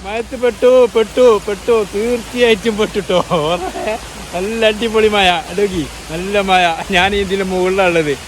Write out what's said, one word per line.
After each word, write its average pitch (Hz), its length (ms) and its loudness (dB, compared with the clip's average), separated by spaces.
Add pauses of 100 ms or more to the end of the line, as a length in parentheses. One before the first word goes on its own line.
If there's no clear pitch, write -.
മഴത്ത് 214 400 -6
പെട്ടു, 247 260 4 (240)
പെട്ടു, 226 320 2 (220)
പെട്ടു, 208 260 -2 (200)
തീർച്ചയായിട്ടും 226 840 0
പെട്ടുട്ടോ. 196 400 0 (1120)
നല്ല 202 260 -4 (120)
അടിപൊളി 220 440 2
മഴ, 196 140 4 (220)
ഇടോക്കി, 185 320 -2 (280)
നല്ല 190 300 -2 (100)
മഴ. 185 120 4 (320)
ഞാൻ 180 140 2 (140)
ഇതിൻ്റെ 196 280 -2
മുകളിലാണ് 185 400 0
ഉള്ളത്. 156 240 0 (120)